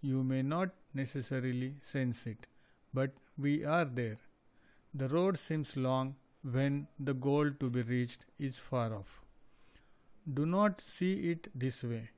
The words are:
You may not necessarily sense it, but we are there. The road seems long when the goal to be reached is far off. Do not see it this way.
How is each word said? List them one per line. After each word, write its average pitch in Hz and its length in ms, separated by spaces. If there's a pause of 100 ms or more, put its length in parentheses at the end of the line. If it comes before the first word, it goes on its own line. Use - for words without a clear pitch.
You 131 220
may 131 200
not 165 280 (240)
necessarily 127 840
sense 127 460
it, 110 200 (460)
but 135 180 (280)
we 143 260
are 160 200
there. 120 340 (760)
The 135 140
road 175 300
seems - 380
long 131 400 (260)
when 139 440 (140)
the 139 140
goal 139 360
to 139 200
be 123 120
reached 123 440 (120)
is 139 180
far 117 380
off. - 280 (1120)
Do 143 100
not 190 360
see 180 500
it 165 240
this 127 280
way. 113 360